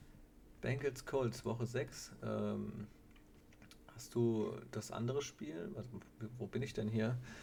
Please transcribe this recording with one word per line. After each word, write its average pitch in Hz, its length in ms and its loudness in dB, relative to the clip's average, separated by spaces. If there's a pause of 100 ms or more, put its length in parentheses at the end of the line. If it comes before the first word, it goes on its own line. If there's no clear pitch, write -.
(640)
Bengals, 127 420 2
Colts, 127 400 2
Woche 113 220 2
sechs. - 460 -2 (120)
Ähm, 104 640 0 (1080)
hast - 200 -8
du 113 380 6 (200)
das - 180 -4
andere 131 320 0
Spiel? - 520 -6
Warte, 107 180 -6
wo, - 80 -8 (380)
wo 107 80 -4
bin - 160 0
ich - 100 -2
denn 107 160 0
hier? 113 280 4 (260)